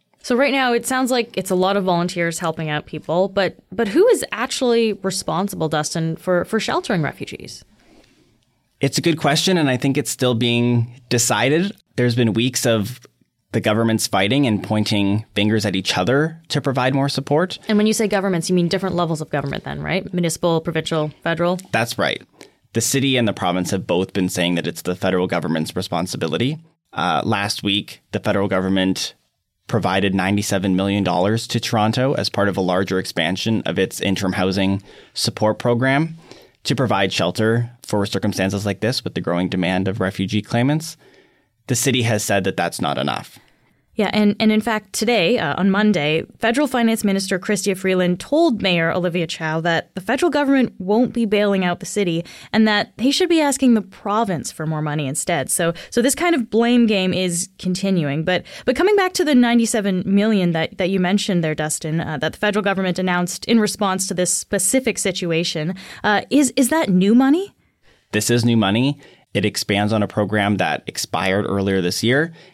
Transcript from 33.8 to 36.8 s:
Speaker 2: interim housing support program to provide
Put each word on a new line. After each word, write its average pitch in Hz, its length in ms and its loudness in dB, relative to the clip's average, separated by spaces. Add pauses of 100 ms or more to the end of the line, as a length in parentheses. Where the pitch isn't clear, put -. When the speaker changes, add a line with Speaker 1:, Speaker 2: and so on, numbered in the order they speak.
Speaker 2:
interim 95 320 -2
housing 95 500 0 (320)
support - 460 -2
program 135 560 0 (480)
to 143 100 0
provide 104 380 2